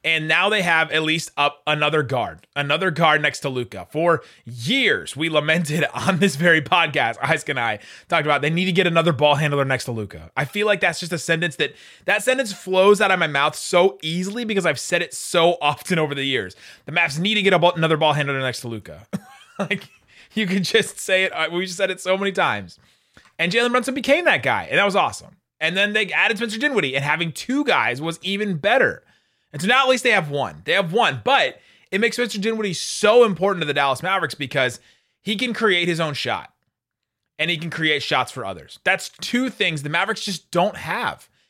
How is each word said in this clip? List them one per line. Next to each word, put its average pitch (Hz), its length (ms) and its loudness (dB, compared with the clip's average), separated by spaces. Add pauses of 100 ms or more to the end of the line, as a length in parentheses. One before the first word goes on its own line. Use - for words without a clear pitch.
and 156 240 0
now 175 220 2
they 208 140 0
have 160 280 2
at 160 120 0
least 160 340 -2
up 143 300 0
another 151 340 0
guard, 110 540 -4
another 147 340 -2
guard 156 320 2
next 147 200 -2
to 143 80 -4
Luka. 113 420 -8
For 160 320 0 (200)
years, 127 720 -2
we 160 140 -2
lamented 156 600 0
<laughs> - 40 -16
on 143 240 0
this 190 180 2
very 160 280 4
podcast, 143 580 0
Isaac 151 280 -2
and 135 100 -2
I 113 180 -2 (320)
talked 160 160 0
about 147 160 2
they 147 80 0
need 175 160 0
to 185 60 0
get 180 160 2
another 165 260 2
ball 147 220 4
handler 143 300 0
next 131 200 -2
to 127 60 -8
Luka. 98 440 -10
I 143 100 -2
feel 208 200 -2
like 208 160 2
that's 175 180 0
just 175 140 -8
a 160 60 -2
sentence 165 380 -2
that, 143 180 -2 (300)
that 202 180 2
sentence 254 280 0
flows 190 500 4
out 196 100 4
of 185 80 2
my 165 80 0
mouth 147 280 0
so 190 460 2
easily 185 420 -4
because 202 220 -2
I've 147 140 0
said 175 240 -2
it 165 100 -12
so 170 480 2
often 147 380 -2
over 147 160 -2
the 139 100 -4
years. 120 300 -2 (300)
The 143 60 -14
Mavs 160 280 -2
need 208 160 0
to 208 80 0
get 190 100 4
a 170 60 4
ball, 175 160 4
another 160 220 2
ball 151 160 4
handler 139 280 -2
next 127 200 -4
to 123 60 -10
Luka. 95 460 -12
<laughs> - 60 -4 (400)
Like, 160 300 -6 (440)
you 214 140 0
can 190 160 0
just - 360 0
say 190 260 0
it. - 80 -4
Uh, 160 180 -2
we've 185 180 -2
said 185 220 -2
it 180 100 -8
so 185 160 0
many 196 140 -2
times. 120 480 -2 (580)
And 175 140 0
Jalen 233 200 2
Brunson 254 220 0
became 285 300 2
that 208 180 4
guy, 110 220 0
and 135 160 -2
that 202 60 4
was 196 100 0
awesome. 147 400 -2 (260)
And 165 140 0
then 202 160 2
they 208 220 0
added 196 240 2
Spencer 220 200 -4
Dinwiddie, 220 380 0
and 139 80 -2
having 160 300 -2
two 277 320 -2
guys 127 360 2
was 165 200 -6
even 196 340 -4
better. 196 480 2 (480)
And 143 100 -10
so 180 60 -4
now 254 160 4
at 262 60 2
least 254 160 2
they 240 60 2
have 175 200 0
one. 98 320 -4
They 147 80 -4
have 180 220 0
one, 175 320 2
but 220 340 2 (320)
it 196 80 0
makes 226 160 0
Spencer 226 240 -4
Dinwiddie 214 320 -2
so 226 540 4
important 185 380 0
to 147 40 -4
the 143 60 0
Dallas 139 280 0
Mavericks 180 340 -2
because 131 440 -2 (420)
he 214 140 -4
can 240 180 -2
create 175 360 0
his 165 100 0
own 156 140 -2
shot, 107 400 -6 (840)
and 165 140 -2
he 170 60 -2
can 160 120 -8
create 151 320 -2
shots 131 300 -2
for 120 140 -10
others. 87 400 -12
That's 190 240 -2 (100)
two 247 300 -2
things 170 340 -4
the 147 60 -6
Mavericks 190 340 -2
just - 260 -8
don't 180 280 0
have 175 500 -6 (220)